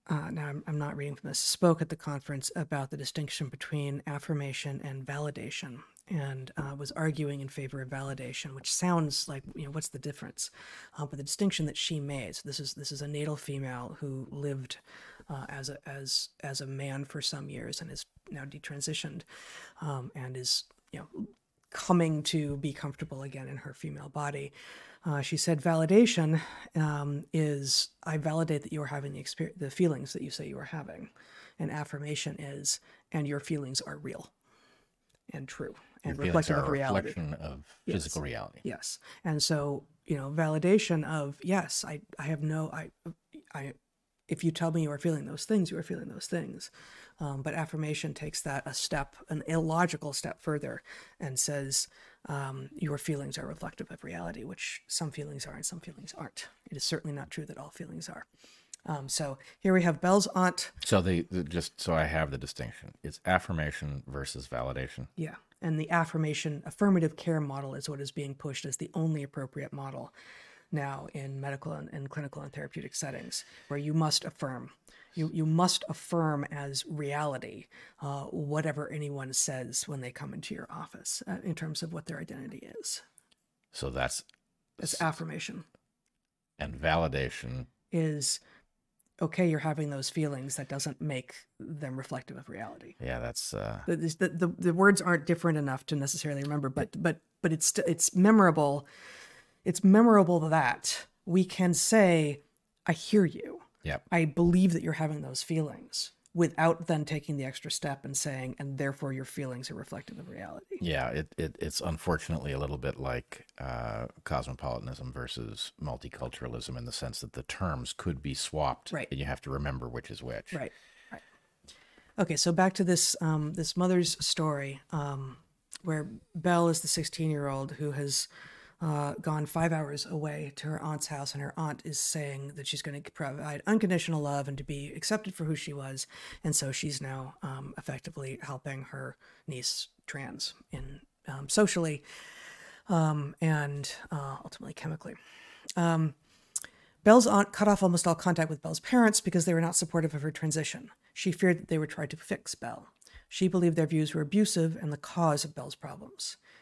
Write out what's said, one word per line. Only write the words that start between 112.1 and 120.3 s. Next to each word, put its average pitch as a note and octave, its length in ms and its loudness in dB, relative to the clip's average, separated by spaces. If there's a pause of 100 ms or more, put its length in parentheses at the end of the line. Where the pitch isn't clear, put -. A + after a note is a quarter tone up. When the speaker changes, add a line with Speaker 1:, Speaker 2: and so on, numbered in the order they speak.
Speaker 2:
a C2+ 40 -2
little C#2+ 200 -4
bit C2 220 -4
like, - 480 -6 (120)
uh, A#2 480 -6 (160)
cosmopolitanism B1+ 880 -4
versus A#2+ 640 -8 (100)
multiculturalism B1 920 -8
in A#1+ 80 -8
the A#1+ 80 -8
sense - 260 -6
that - 140 -10
the - 100 -8
terms D2 500 -4
could C#2+ 280 -4
be C#2 120 -4
swapped, - 600 -2
Speaker 1:
Right. C#3+ 180 -6
Speaker 2:
and C2+ 80 -2
you - 60 -2
have C3 160 -4
to - 80 -10
remember C#3 400 -4
which - 200 -10
is G#2 140 -12
which. A#1+ 300 -8